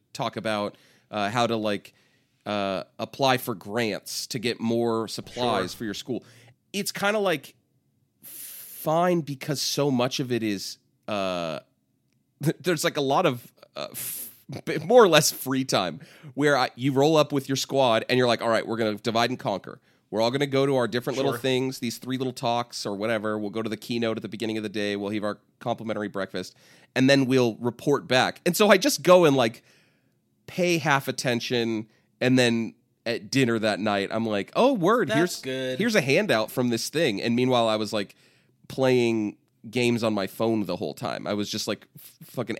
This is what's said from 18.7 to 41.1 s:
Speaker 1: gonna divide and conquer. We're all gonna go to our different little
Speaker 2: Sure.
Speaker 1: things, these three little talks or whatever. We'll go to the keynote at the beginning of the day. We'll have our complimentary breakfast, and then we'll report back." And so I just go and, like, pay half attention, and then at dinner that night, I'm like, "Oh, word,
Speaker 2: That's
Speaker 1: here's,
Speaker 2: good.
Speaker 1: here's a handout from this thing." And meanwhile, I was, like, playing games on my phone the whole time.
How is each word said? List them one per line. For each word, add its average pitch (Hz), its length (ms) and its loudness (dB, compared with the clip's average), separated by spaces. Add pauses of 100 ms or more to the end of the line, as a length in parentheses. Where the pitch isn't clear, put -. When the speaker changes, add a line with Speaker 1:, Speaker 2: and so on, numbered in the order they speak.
Speaker 1:
gonna 107 200 -2
divide 117 340 0
and 123 80 -4
conquer. - 420 -6 (300)
We're 104 120 -2
all 117 80 2
gonna 139 160 -2
go 135 200 0
to 139 100 0
our 120 120 2
different 120 300 -4
little 139 140 0
Speaker 2:
Sure. 120 80 -6
Speaker 1:
things, 131 380 0
these 117 200 -6
three 127 200 -6
little 131 140 -4
talks 120 520 -4
or 107 120 -4
whatever. 107 420 -2
We'll 104 120 -6
go 110 120 -6
to 110 60 -6
the 107 80 -6
keynote 117 400 -4
at 113 60 -8
the 110 60 -10
beginning 110 280 -6
of 107 80 -4
the 107 40 -8
day. 104 280 -4
We'll 101 140 -6
have 107 140 -4
our 104 140 -6 (220)
complimentary 110 480 -6
breakfast, 92 480 -8 (400)
and 131 120 6
then 139 180 6
we'll 123 300 2
report 120 520 -2
back." 120 380 2
And 185 100 2
so 214 140 6
I 214 80 10
just 269 240 0
go 180 220 8
and, 139 120 6
like, 117 260 0 (840)
pay 175 320 0
half 139 280 2
attention, 117 800 -2 (340)
and 127 180 4
then 113 360 2 (320)
at 110 240 -6
dinner 117 280 2
that 104 200 0
night, 101 320 0
I'm - 160 -2
like, 101 300 -2
"Oh, 247 160 4
word, 208 360 2
Speaker 2:
That's - 80 0
Speaker 1:
here's, 175 260 0
Speaker 2:
good. 131 360 -6
Speaker 1:
here's 214 160 0
a 190 60 4
handout 135 500 2
from 123 200 0
this 113 180 -2
thing." 135 340 0
And 117 140 0
meanwhile, 123 320 4
I 110 80 2
was, 107 160 -4
like, 101 240 -6 (540)
playing 120 640 2 (320)
games 120 340 0
on 110 120 0
my 98 120 -2
phone 113 380 -2
the 87 120 -4
whole 73 180 -6
time. 60 320 -8